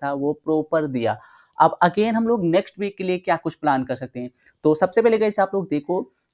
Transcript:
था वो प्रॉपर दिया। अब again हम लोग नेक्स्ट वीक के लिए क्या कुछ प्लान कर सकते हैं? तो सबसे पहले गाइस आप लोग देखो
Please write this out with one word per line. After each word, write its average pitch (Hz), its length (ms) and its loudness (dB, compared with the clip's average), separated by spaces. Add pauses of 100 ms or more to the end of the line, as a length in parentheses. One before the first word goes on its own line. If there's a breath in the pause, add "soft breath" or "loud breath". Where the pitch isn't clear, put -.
था 143 100 -4
वो 143 200 -2
प्रॉपर 156 540 -2
दिया। 117 300 -2 (400 loud breath)
अब 165 260 4
again 208 300 2
हम 226 140 0
लोग 220 180 0
नेक्स्ट 175 340 0
वीक 202 180 -6
के 190 60 -6
लिए 185 140 0
क्या 175 180 -2
कुछ 165 200 -6
प्लान 135 280 0
कर 127 120 -6
सकते 127 240 -10
हैं? 123 100 -8 (340 soft breath)
तो 156 120 6
सबसे 185 260 0
पहले 226 160 4
गाइस 208 220 0
आप 196 140 0
लोग 196 160 -4
देखो 175 420 -4 (220)